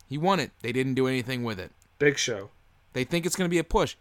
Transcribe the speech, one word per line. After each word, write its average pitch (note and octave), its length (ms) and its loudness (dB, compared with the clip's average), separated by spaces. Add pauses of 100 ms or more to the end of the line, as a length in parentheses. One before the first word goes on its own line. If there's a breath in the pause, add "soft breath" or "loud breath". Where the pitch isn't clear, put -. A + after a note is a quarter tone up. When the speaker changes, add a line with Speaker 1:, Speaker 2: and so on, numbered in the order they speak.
Speaker 1:
he C#3 100 -6
won F3+ 220 2
it. A#2+ 100 -4 (120)
They A#2+ 100 -4
didn't C3 220 0
do C3 120 2
anything B2+ 380 -2
with G#2+ 160 -6
it. F2 100 -12 (280)
Speaker 2:
Big C#3+ 200 4
Show. G#2 320 -4 (420)
Speaker 1:
They B2+ 120 -2
think E3+ 220 -2
it's E3+ 100 -4
gonna F#3 120 0
be F3 100 2
a D#3+ 60 2
push. F3 360 0